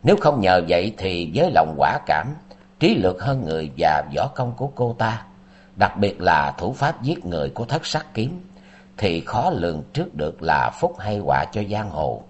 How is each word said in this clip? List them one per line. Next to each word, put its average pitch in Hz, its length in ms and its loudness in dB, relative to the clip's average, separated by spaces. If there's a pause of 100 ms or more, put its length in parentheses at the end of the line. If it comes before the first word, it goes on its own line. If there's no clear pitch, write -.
Nếu 170 180 8
không 147 200 4
nhờ 92 260 6
vậy 87 300 2
thì 87 380 -4
với 156 160 2
lòng 80 260 4
quả 76 280 2
cảm, 78 300 -2 (440)
trí 190 160 4
lược 92 260 0
hơn 127 240 -2
người 78 320 -4
và 76 260 2 (120)
võ 95 120 0
công 123 300 -4
của 139 180 -4
cô 117 240 -2
ta, 113 240 -2 (520)
đặc - 220 2
biệt 101 240 0
là 78 360 4
thủ 101 160 -4
pháp 143 280 -2
giết 135 240 -4
người 80 240 -2
của 113 160 -6
Thất 147 200 -4
Sắc 156 280 -4
Kiếm, 143 360 -4 (480)
thì 85 240 0
khó 143 280 0
lường 85 340 -2 (100)
trước 165 220 -4
được 78 260 -4
là 73 280 2
phúc - 300 -2
hay 104 180 -2
họa 71 340 0
cho 107 100 -4 (100)
giang 104 180 -4
hồ. 71 400 -4